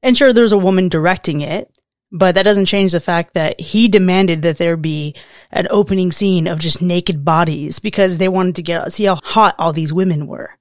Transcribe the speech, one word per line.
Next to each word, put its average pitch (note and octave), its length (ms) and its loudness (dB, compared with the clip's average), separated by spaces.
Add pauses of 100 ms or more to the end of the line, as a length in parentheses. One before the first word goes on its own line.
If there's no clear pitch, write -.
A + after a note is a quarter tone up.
And B3+ 140 2
sure, C4+ 160 6
there's A3+ 200 4
a G3+ 60 4
woman F#3 300 2
directing D#3+ 540 -2
it, D#3+ 280 -8 (440)
but F3+ 200 2
that F#3+ 80 2
doesn't G3+ 240 4
change G3 260 0
the E3+ 80 0
fact E3+ 340 -4
that D#3+ 240 -2
he A3+ 300 2
demanded F#3 540 2
that E3 160 0
there E3+ 180 0
be D3+ 400 -6 (340)
an - 200 -2
opening F#3+ 420 0
scene F3+ 340 0
of E3 140 -4
just D#3+ 220 -2
naked F3 420 -2
bodies D#3 540 0
because F#3+ 400 0
they F#3 100 0
wanted F#3 280 0
to F3+ 60 -10
get, E3+ 300 -6
see G#3+ 120 -4
how F#3 180 2
hot G#3+ 360 2
all E3 140 -2
these D#3 200 -4
women E3 340 -2
were. - 340 -16